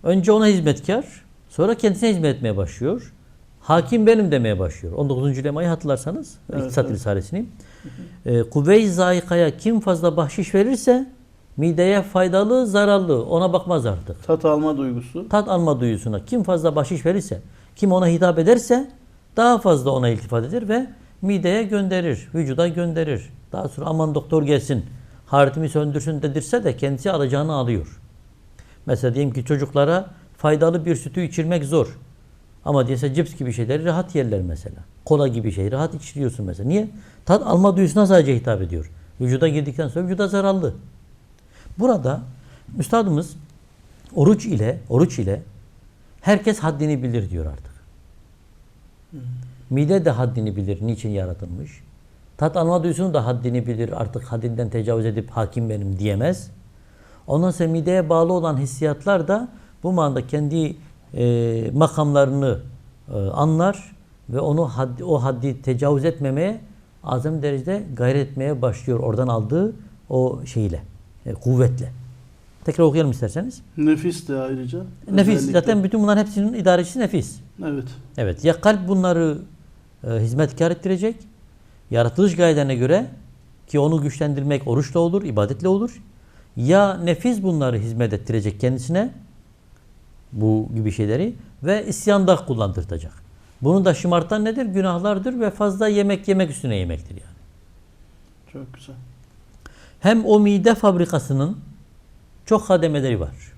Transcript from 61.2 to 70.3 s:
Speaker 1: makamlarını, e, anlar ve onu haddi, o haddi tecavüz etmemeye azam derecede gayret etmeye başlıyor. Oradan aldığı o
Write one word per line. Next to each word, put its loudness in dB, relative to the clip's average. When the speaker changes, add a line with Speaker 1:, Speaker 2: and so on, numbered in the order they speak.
Speaker 1:
makamlarını, 2
e, -6
anlar 0
ve -4
onu 0
haddi, -6
o 0
haddi -4
tecavüz 0
etmemeye -2
azam -4
derecede -4
gayret 0
etmeye -4
başlıyor. -2
Oradan -2
aldığı -2
o -2